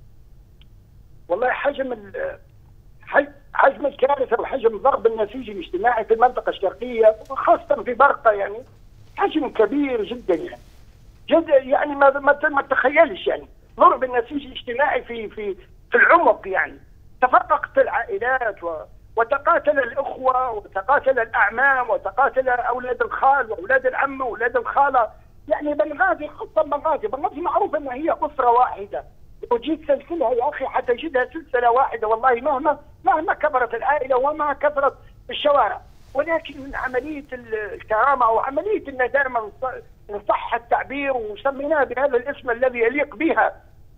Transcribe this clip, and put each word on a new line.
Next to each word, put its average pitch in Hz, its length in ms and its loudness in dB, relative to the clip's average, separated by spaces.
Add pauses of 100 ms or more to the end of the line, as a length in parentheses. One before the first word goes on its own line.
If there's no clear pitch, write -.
(1300)
والله 226 220 0
حجم 269 420 -2
ال-، - 460 -10 (640)
حج-، - 300 0 (220)
حجم 277 320 2
الكارثة 269 540 0
وحجم 226 380 -2
ضرب 233 280 2
النسيج 226 440 -4
الاجتماعي 208 540 -2
في 226 100 0
المنطقة 240 360 2
الشرقية 220 640 2 (140)
وخاصة - 520 0
في 240 120 -4
برقة 240 360 2
يعني 202 280 -2 (580)
حجم 302 320 0
كبير 240 560 0
جدا 226 300 -4
يعني. - 280 -6 (680)
جد-، 330 200 4
يعني 285 460 2
ما، 277 160 6
ما 277 220 2
ت-، 285 120 -4
ما 285 180 0
تتخيلش 269 640 2
يعني 147 220 -4 (280)
ضرب 285 280 4
النسيج 254 420 -4
الاجتماعي 254 560 -4
في، 226 260 -10
في، 202 280 -8 (340)
في - 60 2
العمق 294 520 4
يعني. 160 300 -4 (440)
تفرقت 285 560 2
العائلات 226 840 -2
و-، 165 200 -8 (320)
وتقاتل 277 640 2
الأخوة 254 720 -2
وتقاتل 247 680 0
الأعمام 233 720 2
وتقاتل 240 580 0
أولاد 247 540 -2
الخال 262 500 2
وأولاد 254 340 0
العم 269 340 -2
وأولاد 240 360 -2
الخالة. 240 540 2 (380)
يعني 294 260 -2
بنغازي، 302 540 0
خاصة - 340 -2
بنغازي، 294 460 -2
بنغازي 269 320 -6
معروف 339 340 0
أنها 285 200 -6
هي 294 280 -2
أسرة 262 280 0
واحدة. 202 540 0 (460)
لو - 80 2
جيت 285 300 -4
سلسلها 277 440 0
يا 233 160 0
أخي 262 180 -6
حتجدها 254 580 -2
سلسلة 247 460 0
واحدة 233 380 0
والله، 226 260 2
مهما، 277 440 0 (260)
مهما 359 300 2
كبرت 254 400 0
العائلة 262 420 0
وما 294 360 0
كثرت 285 420 0 (360)
الشوارع. 285 500 2 (340)
ولكن 285 600 -4
عملية 262 580 -6
ال-، 240 220 -12 (200)
الكرامة 262 520 2
أو 226 120 2
عملية 330 500 -2
الندامة 254 640 -2 (600)
إن 202 180 -8
صح - 260 -2
التعبير 262 640 -2
وسميناها 269 680 -2
بهذا 247 320 0
الاسم 254 340 -6
الذي 247 280 0
يليق 269 380 0
بها، 220 400 2 (420)